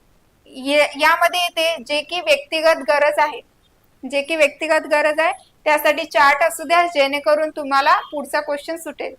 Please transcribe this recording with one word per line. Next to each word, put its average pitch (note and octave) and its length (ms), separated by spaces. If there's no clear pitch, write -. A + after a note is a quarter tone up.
ये-, C#4 540
यामध्ये E4+ 400
येते E4 360
जे D4 160
की E4+ 180
व्यक्तिगत D#4 680
गरज D4 300
आहे, D4+ 220
जे C#4 120
की D#4+ 140
व्यक्तिगत D#4 540
गरज D4+ 300
आहे. E4+ 120
त्यासाठी D4+ 400
चार्ट D4 380
असू E4 200
द्या E4+ 240
जेणेकरून D4+ 640
तुम्हाला D4 500
पुढचा D4 400
क्वेश्चन D4+ 360
सुटेल. D4+ 420